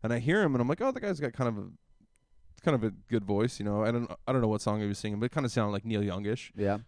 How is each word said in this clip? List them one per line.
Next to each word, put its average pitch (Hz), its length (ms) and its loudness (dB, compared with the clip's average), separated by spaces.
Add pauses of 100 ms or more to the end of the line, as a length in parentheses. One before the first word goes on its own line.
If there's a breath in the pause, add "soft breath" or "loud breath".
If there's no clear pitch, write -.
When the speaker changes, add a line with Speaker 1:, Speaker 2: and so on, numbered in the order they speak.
Speaker 1:
and 113 100 0
I 120 60 2
hear 160 240 2
him, 143 140 4
and 120 40 4
I'm 120 80 2
like, 160 120 0
"Oh, 262 100 2
the 254 80 -4
guy's 196 220 -4
got 127 140 -2
kind 127 140 0
of 107 100 -2
a, 98 100 -8 (960)
kind 156 100 4
of 113 80 2
a 110 80 2 (180)
good 113 160 0
voice," 104 360 0
you 104 40 -4
know. 104 200 0
I 117 80 2
don't, 120 180 -2 (160)
I 127 60 2
don't 131 100 2
know 110 60 4
what 107 120 0
song 107 200 0
he 104 80 -2
was 98 100 -2
singing, 104 220 -4
but 120 60 0
it 123 60 -6
kinda 139 160 0
sounded, 107 240 0
like, 101 120 -4
Neil 107 180 0
Youngish. 101 540 -4
Speaker 2:
Yeah. 101 320 2